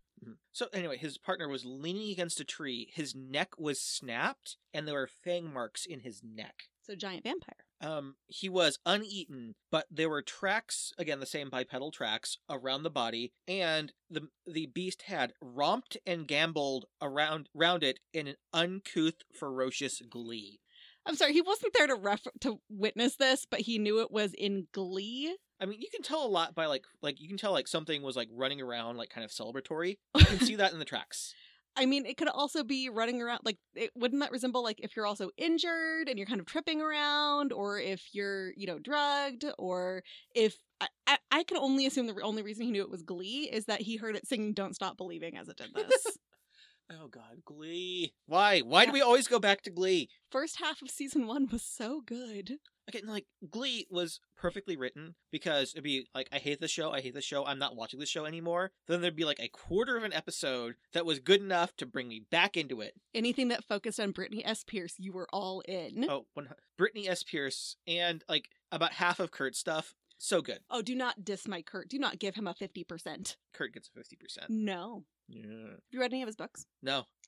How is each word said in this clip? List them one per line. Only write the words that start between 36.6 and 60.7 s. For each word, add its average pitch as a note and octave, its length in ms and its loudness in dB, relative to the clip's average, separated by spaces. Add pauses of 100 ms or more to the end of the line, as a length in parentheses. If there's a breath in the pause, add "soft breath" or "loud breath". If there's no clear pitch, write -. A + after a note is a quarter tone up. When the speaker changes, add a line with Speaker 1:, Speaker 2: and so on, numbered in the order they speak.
Speaker 2:
around, D4 720 2
or G3+ 280 -2
if - 340 -4
you're, G3 420 -2
you G3 120 -8
know, E3+ 120 -4
drugged, C#4+ 640 0 (140)
or F#3 460 -2 (320 loud breath)
if, A3 200 6 (240)
I, - 80 0 (200)
I, C#4 100 8 (140)
I D#4 120 6
can F4 140 -2
only C4+ 280 4
assume C4 220 2
the G#3+ 60 -4
re-, G3 100 -6
only G#3+ 200 0
reason G#3+ 220 -6
he A#3+ 60 2
knew G3+ 120 2
it - 80 -6
was F3 120 -8
Glee F#3+ 480 -6
is - 140 -2
that A#3+ 160 0
he A3 160 -4
heard G#3+ 180 -4
it - 120 -6
singing G#3+ 260 0
Don't G3 220 -2
Stop F#3 220 -4
Believing E3+ 400 -8
as - 120 -12
it - 80 -16
did - 180 -12
this. B4+ 360 4
Speaker 1:
<laughs> - 60 -10 (720 soft breath)
Oh, D#3+ 160 -16
God, A2+ 380 -20
Glee. E3+ 680 -6 (140)
Why? F#3+ 320 8
Why E3 240 10
do - 60 10
Speaker 2:
Yeah. - 40 2
Speaker 1:
we C#4 80 6
always B3 280 8
go A#3+ 100 6
back G3+ 240 6
to G3+ 80 -8
Glee? F3+ 380 4 (200 soft breath)
Speaker 2:
First C#4+ 300 -2
half D#4 220 -2
of C4 100 -12
season C#4 360 0
one C4+ 220 2
was A#3 140 -2
so C4 420 -6
good. A#3 520 -8 (320)
Speaker 1:
Again, G#3+ 180 -10
like, G#3 180 -6 (240)
Glee A#3+ 400 -4
was F3 300 -2 (180)
perfectly F#3 380 -4
written D3 400 -6 (160)
because D3 420 0
it'd C3+ 120 -10
be C3+ 280 0
like, C3 200 -4
"I C#3+ 60 0
hate C#3+ 200 -2
this - 120 -2
show, D#3 200 -2
I C#3 80 -2
hate B2+ 140 -6
this C#3 100 -8
show, C#3+ 220 -2
I'm C#3 120 -2
not C3 200 -4
watching A#2+ 240 -8
this D3 80 -4
show D#3 160 -4
anymore." E3+ 480 -2 (140)
Then F3 140 2
there'd F3 140 0
be, D#3+ 80 0
like, D3+ 160 2
a A#2 80 -4
quarter A#3+ 480 0
of A3+ 80 -2
an G#3 100 -2
episode B2+ 640 -2 (160)